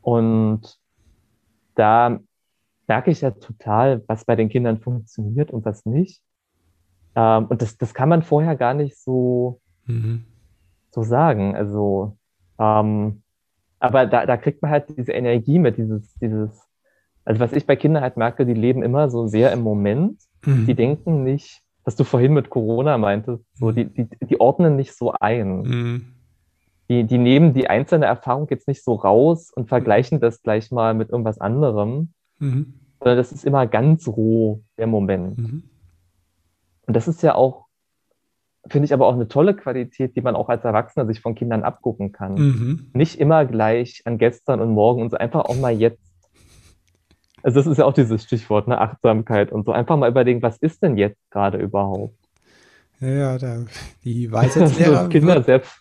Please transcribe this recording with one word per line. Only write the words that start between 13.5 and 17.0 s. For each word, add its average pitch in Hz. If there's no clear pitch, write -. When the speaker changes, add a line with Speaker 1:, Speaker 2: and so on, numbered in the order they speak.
Speaker 1:
aber 127
da, 120
da 123
kriegt -
man 151
halt 147
diese 127
Energie 123
mit, 131
dieses, 110
dieses, 107